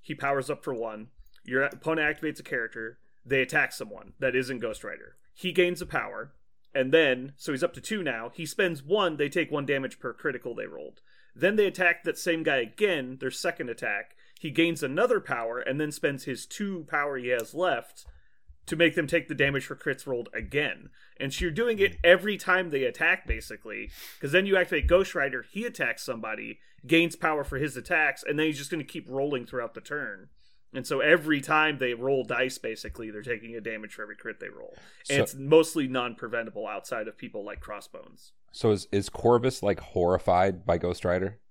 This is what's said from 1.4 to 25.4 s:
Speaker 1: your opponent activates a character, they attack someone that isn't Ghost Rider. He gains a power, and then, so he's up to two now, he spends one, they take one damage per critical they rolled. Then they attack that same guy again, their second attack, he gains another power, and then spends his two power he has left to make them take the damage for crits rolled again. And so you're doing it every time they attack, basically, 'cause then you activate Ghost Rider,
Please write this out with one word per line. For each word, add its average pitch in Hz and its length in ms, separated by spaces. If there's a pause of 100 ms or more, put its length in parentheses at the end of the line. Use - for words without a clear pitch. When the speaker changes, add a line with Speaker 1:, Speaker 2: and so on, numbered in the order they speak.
Speaker 1:
your 127 200
opponent 151 560
activates 151 200
a - 40
character, 113 560 (260)
they 131 160
attack 135 320
someone 101 460
that 127 160
isn't 127 240
Ghost 110 240
Rider. - 340 (160)
He 180 180
gains 180 300
a 180 60
power, 110 460 (420)
and 131 180
then, 139 440
so - 160
he's 131 100
up 170 100
to 135 80
two 208 220
now, 120 300
he 165 120
spends 165 380
one, 175 340
they 143 120
take 151 220
one 143 140
damage 135 340
per 120 140
critical 123 400
they 110 140
rolled. - 340 (340)
Then 185 200
they 208 100
attack 175 380
that 175 160
same 165 240
guy 151 140
again, 131 600
their 131 120
second 135 380
attack, 110 460 (240)
he 160 120
gains 165 300
another 185 380
power, 120 400
and 135 220
then 151 100
spends 143 320
his 127 220
two 190 440
power 143 280
he 123 100
has 120 260
left 151 520 (600)
to 165 100
make 160 180
them 165 100
take 160 220
the 147 80
damage 139 300
for 139 100
crits - 320
rolled 120 260
again. 113 560 (300)
And 139 140
so - 100
you're 170 80
doing 226 280
it 196 260
every 185 320
time 185 320
they 139 160
attack, 165 420
basically, 110 640 (280)
'cause 139 120
then 190 140
you 196 100
activate 180 320
Ghost 185 260
Rider, 139 300